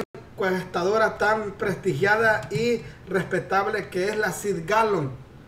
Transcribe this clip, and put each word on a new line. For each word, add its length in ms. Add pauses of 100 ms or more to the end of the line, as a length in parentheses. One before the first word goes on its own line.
(140)
encuestadora 1040
tan 340
prestigiada 1000
y 300 (280)
respetable 800
que 180
es 100
la 140
Sid 340
Galon. 460 (360)